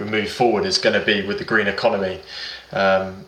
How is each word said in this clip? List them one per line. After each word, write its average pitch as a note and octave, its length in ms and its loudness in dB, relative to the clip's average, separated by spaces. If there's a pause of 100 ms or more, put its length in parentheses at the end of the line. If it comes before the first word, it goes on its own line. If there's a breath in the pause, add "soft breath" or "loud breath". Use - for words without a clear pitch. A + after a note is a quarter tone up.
move G#2 260 -2
forward G#2+ 340 2
is F#2 140 0
gonna G#2 260 2
be G#2 220 0
with G2+ 120 -4
the - 60 -8
green G#2+ 240 0
economy, G2 520 0 (520 loud breath)
um, F#2+ 560 0